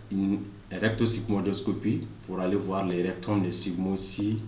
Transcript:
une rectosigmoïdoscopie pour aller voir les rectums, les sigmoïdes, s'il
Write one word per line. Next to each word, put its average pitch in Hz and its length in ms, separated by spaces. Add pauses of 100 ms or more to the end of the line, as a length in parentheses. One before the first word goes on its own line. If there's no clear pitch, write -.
(100)
une 98 280 (320)
rectosigmoïdoscopie 101 1300 (260)
pour 92 140
aller 95 160
voir 95 300
les 87 160
rectums, 95 400
les 87 100
sigmoïdes, 95 460
s'il 104 380 (120)